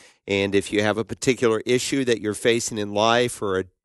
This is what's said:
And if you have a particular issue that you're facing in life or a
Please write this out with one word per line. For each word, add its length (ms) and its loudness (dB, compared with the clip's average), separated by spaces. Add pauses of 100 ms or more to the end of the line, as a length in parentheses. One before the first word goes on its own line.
(260)
And 260 0
if 200 0
you 100 2
have 160 0
a 60 -4
particular 600 0
issue 400 0
that 160 2
you're 140 -2
facing 420 0
in 160 -6
life 480 2
or 200 -2
a 60 -6 (180)